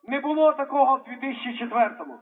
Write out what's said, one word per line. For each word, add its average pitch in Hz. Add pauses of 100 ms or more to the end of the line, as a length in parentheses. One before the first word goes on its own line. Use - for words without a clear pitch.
Не 269
було 302
такого 277
в -
дві 240
тисячі 247
четвертому. 233